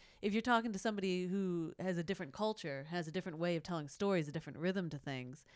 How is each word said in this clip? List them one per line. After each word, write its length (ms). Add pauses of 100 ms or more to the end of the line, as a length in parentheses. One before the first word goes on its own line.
(220)
if 100
you're 100
talking 300
to 60
somebody 480
who 520
has 200
a 60
different 280
culture, 580
has 180
a 40
different 260
way 180
of 60
telling 260
stories, 380
a 60
different 260
rhythm 320
to 80
things, 460 (120)